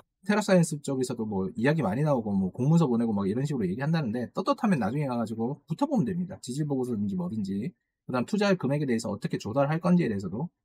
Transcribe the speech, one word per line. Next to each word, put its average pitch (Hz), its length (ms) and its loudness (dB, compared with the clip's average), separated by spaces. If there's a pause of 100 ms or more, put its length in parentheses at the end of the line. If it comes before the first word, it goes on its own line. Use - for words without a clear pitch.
(280)
테라사이언스 185 540 4
쪽에서도 127 440 -2
뭐 95 300 -2
이야기 143 280 2
많이 107 180 0
나오고 127 320 0
뭐 95 180 2
공문서 156 360 4
보내고 117 260 2
막 98 160 0
이런 123 160 0
식으로 131 240 -2
얘기한다는데, 123 640 -2
떳떳하면 202 460 0
나중에 123 260 0
가가지고 117 600 -4
붙어보면 247 380 0
됩니다. 175 360 -4
지질 139 240 -6
보고서인지 123 500 -2
뭐든지, 98 560 -4 (360)
그다음 123 180 -2
투자할 202 320 2
금액에 143 300 0
대해서 113 220 -2
어떻게 - 280 -4
조달할 139 420 0
건지에 175 280 4
대해서도 104 420 -4 (160)